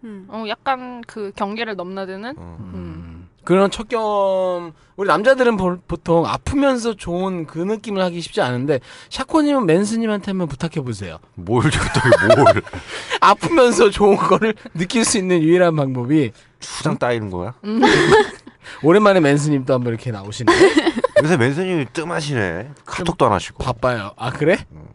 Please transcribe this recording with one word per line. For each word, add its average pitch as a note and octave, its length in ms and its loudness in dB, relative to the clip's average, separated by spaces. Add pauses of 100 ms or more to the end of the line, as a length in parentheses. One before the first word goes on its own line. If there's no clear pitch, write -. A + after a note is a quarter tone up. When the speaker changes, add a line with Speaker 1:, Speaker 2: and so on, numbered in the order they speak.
Speaker 1:
응. G3+ 260 -16
Speaker 2:
어, A3 180 -10
약간 B3 600 -6
그 G3+ 280 -10
경계를 A3 400 -6
넘나드는? F#3+ 640 -10
Speaker 3:
어. E2+ 220 -16
Speaker 4:
음. G2 140 -14
Speaker 2:
음. E2+ 400 -14 (300)
Speaker 4:
그런 F#3+ 260 4
첫 A3 200 -10
경험, F#3+ 800 -2 (240)
우리 G3 140 -4
남자들은 A#3+ 480 4
보-, F3+ 280 -2
보통 E3 400 0
아프면서 A#3+ 680 0
좋은 F3 520 -6
그 D#3 140 -10
느낌을 G#3 440 -4
하기 F3 180 -4
쉽지 - 180 -6
않은데, B2+ 400 0 (300)
샤코님은 C#4+ 560 0
맨스님한테 G#3 680 0
한번 F#3 160 -2
부탁해보세요. B2 680 -8 (180)
Speaker 3:
뭘, G#2+ 340 0
갑자기 - 380 0 (300)
뭘. D5+ 240 4 (300)
Speaker 4:
<laughs> - 280 -8
아프면서 B3 720 4
좋은 G3+ 260 4
거를 G#3+ 400 0 (200)
느낄 F#3+ 280 0
수 - 140 0
있는 F#3 240 2
유일한 E3+ 340 4
방법이 C3+ 560 0 (300)
Speaker 3:
주장 - 360 -6
따이는 A2+ 340 -2
거야? F2+ 220 -6 (120)
Speaker 2:
음. A3 160 -2
Speaker 4:
<laughs> - 1000 0
오랜만에 G3 380 6
맨스님 C#3+ 460 2
또 C3+ 80 0
한번 B2 180 0
이렇게 A2+ 200 -6
나오시네. G#2+ 420 -2 (340)
Speaker 3:
<laughs> - 340 0
요새 D#3+ 140 2
맨스님이 D3 560 0
뜸하시네. C#3+ 800 -4 (140)
카톡도 E3+ 400 -2
안 A#2 80 4
하시고. - 280 -4
Speaker 4:
바빠요. A#2+ 540 -4
아, A#2+ 160 -8
그래? D3+ 240 2 (160)
Speaker 3:
응. - 240 -20